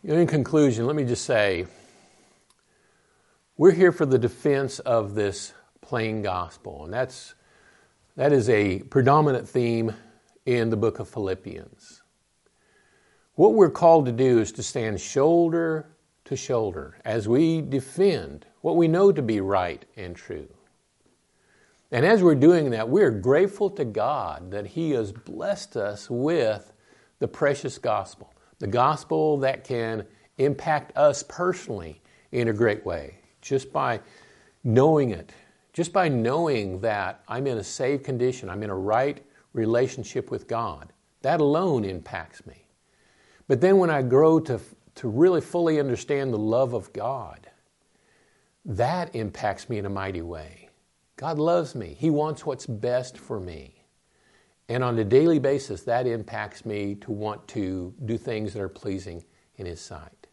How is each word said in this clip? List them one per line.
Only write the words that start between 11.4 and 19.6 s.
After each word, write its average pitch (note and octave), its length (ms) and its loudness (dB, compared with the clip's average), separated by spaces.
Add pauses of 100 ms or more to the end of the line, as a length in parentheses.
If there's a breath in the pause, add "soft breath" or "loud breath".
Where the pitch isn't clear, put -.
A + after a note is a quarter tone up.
What G3+ 180 6
we're G3 180 6
called E3 360 6
to B2 40 -2
do B2 280 4
is G#2 120 0
to - 120 -12
stand A2 360 -6
shoulder E3 880 2 (380)
to C#3 100 -8
shoulder G2+ 680 -4
as A2 220 -4
we D#3+ 340 2
defend C3 840 -2 (140)
what D#3+ 160 -2
we E3+ 140 4
know F#3+ 220 6
to D3+ 100 0
be A2 180 0
right F#2+ 440 -2 (120)